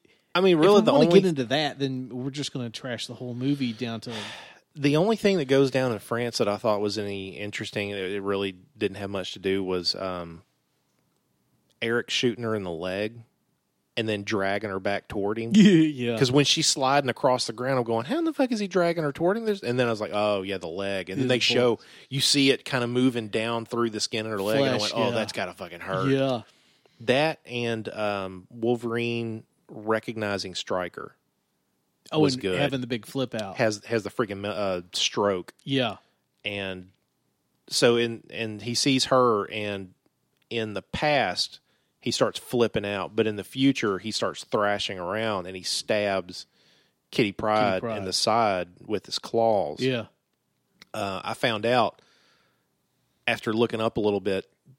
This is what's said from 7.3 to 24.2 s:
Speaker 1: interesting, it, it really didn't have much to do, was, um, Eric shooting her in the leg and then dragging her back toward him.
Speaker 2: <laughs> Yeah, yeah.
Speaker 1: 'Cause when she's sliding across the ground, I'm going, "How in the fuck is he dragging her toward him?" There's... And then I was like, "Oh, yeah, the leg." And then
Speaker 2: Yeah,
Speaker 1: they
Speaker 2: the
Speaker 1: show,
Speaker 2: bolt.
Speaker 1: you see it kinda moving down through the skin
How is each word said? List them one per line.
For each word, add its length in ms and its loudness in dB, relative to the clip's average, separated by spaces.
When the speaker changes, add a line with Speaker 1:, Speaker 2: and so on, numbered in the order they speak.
Speaker 1:
interesting, 540 -6
it, 60 -6
it 240 -4
really 360 -2
didn't 200 -2
have 120 -6
much 240 -4
to 60 -14
do, 240 0
was, 320 -2
um, 480 -8
Eric 280 -2
shooting 340 0
her 120 -2
in 80 -4
the 80 -6
leg 480 -4
and 140 -2
then 140 -2
dragging 460 -2
her 120 -4
back 260 -4
toward 300 -4
him. 140 -4
Speaker 2:
<laughs> 40 6
Yeah, 160 10
yeah. 460 4
Speaker 1:
'Cause 140 4
when 120 6
she's 240 0
sliding 420 2
across 380 2
the 60 -8
ground, 260 -2
I'm 60 0
going, 200 0
"How 120 -2
in 80 0
the 80 -2
fuck 180 0
is 80 -2
he 80 -4
dragging 360 0
her 100 -2
toward 240 2
him?" 80 -6
There's... 180 -2
And 160 0
then 80 4
I 40 2
was 100 -2
like, 120 -4
"Oh, 280 2
yeah, 160 -4
the 100 -8
leg." 420 -4
And 120 -4
then 60 0
Speaker 2:
Yeah, 20 2
Speaker 1:
they 80 4
Speaker 2:
the 40 -2
Speaker 1:
show, 340 4
Speaker 2:
bolt. 100 -10
Speaker 1:
you 100 -4
see 320 4
it 140 0
kinda 220 -2
moving 420 2
down 360 -2
through 260 0
the 100 -4
skin 240 -4